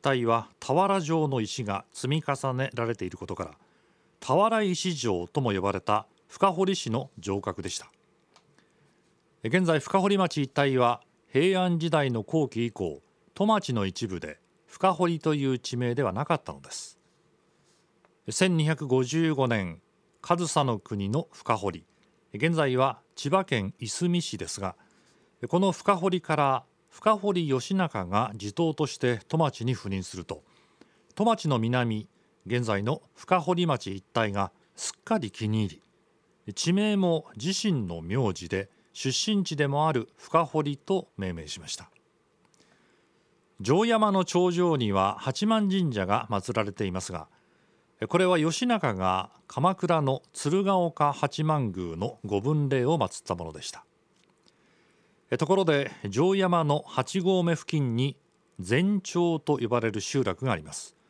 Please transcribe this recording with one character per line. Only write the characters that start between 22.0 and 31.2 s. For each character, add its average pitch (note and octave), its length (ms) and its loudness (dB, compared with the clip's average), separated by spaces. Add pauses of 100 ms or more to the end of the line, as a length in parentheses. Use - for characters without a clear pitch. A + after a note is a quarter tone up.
現 D#3 200 0
在 C#3+ 220 2
は B2+ 240 2 (160)
千 - 140 -6
葉 F#3 160 2
県 G#2 340 -2
い A#2+ 80 -10
す F3 220 -2
み F3 120 2
市 - 160 -6
で E2+ 120 -8
す - 100 -10
が、 F#2+ 160 -6 (720)
こ F3 120 2
の G3 120 2
深 - 240 0
堀 F3+ 240 0
か D#3+ 160 -2
ら C3+ 280 2 (260)
深 G#3+ 280 0
堀 F#3 300 -2
義 C3 260 -2
仲 D#3 320 0
が G#2 300 0
地 G2+ 160 -8
頭 E3 220 0
と D3+ 120 -2
し - 120 -6
て B2 320 0
戸 D#3+ 80 0
町 D3 260 0
に B2+ 100 0
赴 G#2 140 -8
任 F#2+ 160 -4
す - 140 -14
る F2 80 -10
と、 - 180 -10 (720)
戸 G#3 80 0